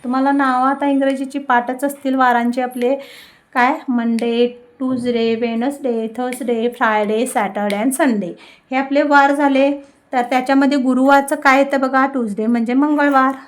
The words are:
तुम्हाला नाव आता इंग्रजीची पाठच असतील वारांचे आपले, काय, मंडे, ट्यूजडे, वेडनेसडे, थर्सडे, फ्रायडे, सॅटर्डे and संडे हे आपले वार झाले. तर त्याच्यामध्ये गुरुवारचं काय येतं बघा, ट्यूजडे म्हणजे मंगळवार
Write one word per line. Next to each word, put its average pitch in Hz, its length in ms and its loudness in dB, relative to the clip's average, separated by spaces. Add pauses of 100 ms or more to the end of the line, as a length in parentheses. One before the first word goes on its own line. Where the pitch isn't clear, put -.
तुम्हाला 262 280 0
नाव 262 320 2
आता 285 240 0
इंग्रजीची 269 500 0
पाठच 254 460 -2
असतील 277 300 -4
वारांचे 240 480 2
आपले, 247 340 -2 (580)
काय, 262 240 2 (100)
मंडे, 233 580 0 (320)
ट्यूजडे, 240 560 -2
वेडनेसडे, 233 840 -4
थर्सडे, 240 520 -4
फ्रायडे, 220 580 0
सॅटर्डे 202 500 -2
and 226 140 0
संडे 220 440 -2 (360)
हे 262 60 -4
आपले 277 260 0
वार 285 320 4
झाले. 277 380 2 (400)
तर 247 100 0
त्याच्यामध्ये 277 560 0
गुरुवारचं 269 580 2
काय 277 220 4
येतं 277 220 2
बघा, 262 260 0
ट्यूजडे 226 400 -4
म्हणजे 240 280 0
मंगळवार 285 580 2 (160)